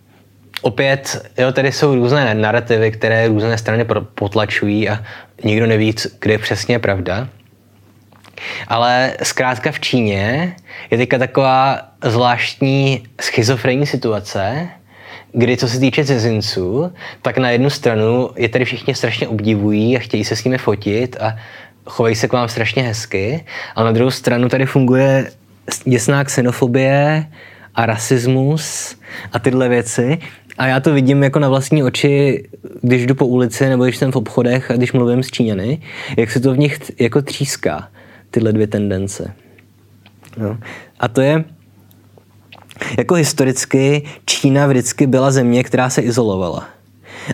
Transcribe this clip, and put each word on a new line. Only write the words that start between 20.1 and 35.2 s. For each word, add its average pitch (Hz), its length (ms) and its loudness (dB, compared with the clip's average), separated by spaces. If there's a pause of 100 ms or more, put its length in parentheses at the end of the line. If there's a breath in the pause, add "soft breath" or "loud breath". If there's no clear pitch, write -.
se 110 120 -4
s - 80 -4
nimi 127 140 0
fotit 110 640 -2
a 113 160 -4 (500 loud breath)
chovají 113 280 0
se - 140 -2
k - 40 -16
vám 120 160 2
strašně 117 340 -2
hezky, 113 600 -4 (300 loud breath)
ale 113 100 0
na 113 80 2
druhou 120 180 2
stranu 123 380 0
tady 131 180 0
funguje 135 640 2 (540)
děsná 139 400 2
xenofobie 135 1040 2 (480 loud breath)
a 117 120 0
rasismus 131 1080 0 (360 loud breath)
a 117 60 -2
tyhle 127 300 2
věci. 120 500 0 (400 loud breath)
A 131 80 0
já 131 140 2
to 156 140 2
vidím 139 280 4
jako 135 160 2
na 143 100 2
vlastní 135 340 2
oči, 139 600 2 (380)
když 120 240 2
jdu 131 80 4
po 135 120 2
ulici 123 420 2
nebo 127 160 2
když 127 120 0
jsem 135 160 0
v - 40 0
obchodech 123 540 0
a 120 60 0
když 123 160 0
mluvím 123 300 2